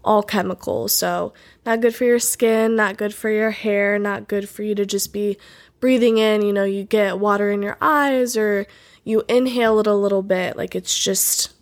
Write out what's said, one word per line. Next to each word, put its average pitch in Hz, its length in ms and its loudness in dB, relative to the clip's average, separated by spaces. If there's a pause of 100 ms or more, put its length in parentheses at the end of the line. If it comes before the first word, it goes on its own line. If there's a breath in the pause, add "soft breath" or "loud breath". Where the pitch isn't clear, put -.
all 214 180 6
chemicals. 196 680 -4
So 175 400 -2 (320 loud breath)
not 226 160 0
good 226 140 2
for 254 100 -2
your 240 140 4
skin, 226 580 2
not 202 220 0
good 208 160 -4
for - 160 -4
your 214 220 0
hair, 202 460 0
not 202 300 -4
good 202 200 -4
for - 140 -12
you 214 120 -2
to 202 100 0
just 196 280 -4
be 202 260 -4 (440 loud breath)
breathing 240 360 4
in, 214 240 2
you 208 100 0
know, 196 120 0
you 196 200 -4
get 196 340 0
water 202 320 0
in 202 100 -2
your 202 200 -6
eyes 277 560 0
or 208 300 0 (380 loud breath)
you 220 240 0
inhale 240 520 2
it 214 60 0
a 208 80 2
little 202 280 0
bit. 185 340 -2
Like, - 200 -8
it's 180 200 -4
just - 640 -2